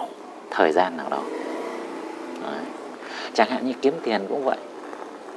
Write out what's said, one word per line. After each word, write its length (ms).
thời 220
gian 240
nào 140
đó. 120
Đấy. 200
Chẳng 160
hạn 160
như 60
kiếm 200
tiền 260
cũng 160
vậy. 140